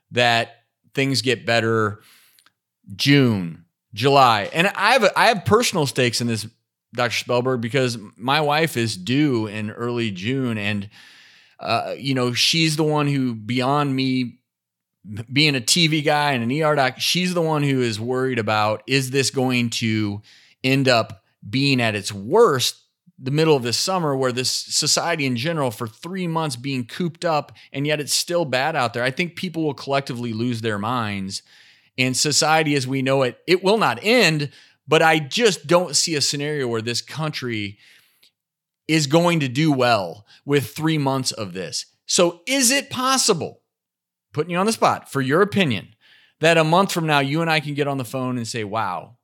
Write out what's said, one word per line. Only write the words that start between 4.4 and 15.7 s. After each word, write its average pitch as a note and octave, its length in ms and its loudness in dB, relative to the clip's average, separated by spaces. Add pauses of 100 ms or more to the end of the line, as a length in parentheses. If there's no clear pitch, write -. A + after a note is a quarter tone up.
And F3 160 2
I G#3 240 0
have, A3+ 240 4
I F3 100 4
have A3 180 2
personal G3+ 420 2
stakes B2 340 0
in A#2+ 60 -2
this, A2 200 -4 (480)
Doctor A#2+ 300 -2
Spellberg, B2 360 0
because A#2+ 380 -2 (180)
my C3 240 0
wife D3+ 360 0
is A2+ 200 -2
due A#2+ 500 0
in G#2+ 240 -8
early A#2 400 -4
June. A#2 480 -4
And, G#2 320 -4 (720)
uh, F#2 360 -2
you C3 180 -4
know, B2 180 0
she's D#3+ 440 0
the D#3+ 60 2
one D3+ 240 2
who, C3 280 0
beyond B2+ 600 0
me B2+ 440 -2 (920)
being C#3+ 220 4
a C3 60 -2
T E3 260 2